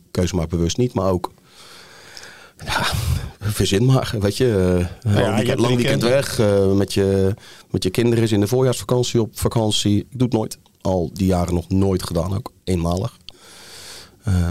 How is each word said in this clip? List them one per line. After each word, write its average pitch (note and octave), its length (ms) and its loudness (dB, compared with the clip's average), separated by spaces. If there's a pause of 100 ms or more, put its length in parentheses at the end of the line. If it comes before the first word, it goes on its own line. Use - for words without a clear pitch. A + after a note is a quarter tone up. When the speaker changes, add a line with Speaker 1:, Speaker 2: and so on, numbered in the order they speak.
(100)
Speaker 1:
keuze F2+ 240 -2
maak E2+ 100 -2
ik D#2+ 60 -8
bewust E2+ 260 -2
niet, B2 180 0
maar F#2+ 160 0
ook... F2+ 220 -4 (1300)
Ja, - 200 -4 (560)
verzin G#2 440 0
maar, C3 360 2
weet G2+ 160 0
je. C3 100 2 (580)
Eh, G#2+ 100 2
Speaker 2:
Ja, G#2+ 60 4
Speaker 1:
lang B2 60 2
Speaker 2:
je A2 180 0
Speaker 1:
weekend, A#2+ 40 0
Speaker 2:
hebt B2 120 0
Speaker 1:
lang A#2+ 120 2
Speaker 2:
een B2 60 2
Speaker 1:
weekend C3+ 240 0
Speaker 2:
weekend. B2+ 240 2
Speaker 1:
weg, - 120 -4
eh, G2+ 340 4
met G2 220 0
je, G2 400 2 (360)
met F#2+ 120 -2
je F#2+ 80 -2
kinderen A#2 340 2
is G#2+ 80 0
in G2+ 80 4
de G#2 60 2
voorjaarsvakantie B2 720 0
op G#2+ 180 -4
vakantie. G#2 600 0
Ik - 80 -4 (120)
doe B2 100 -2
het - 80 -4
nooit. A2 220 -4 (220)
Al F#2 320 0
die F#2+ 140 0
jaren F2 280 2
nog E2 140 -2
nooit F#2+ 340 2
gedaan, F2 320 -4
ook - 180 -8 (120)
eenmalig. F2 520 -2 (1040)
Eh, F2+ 280 0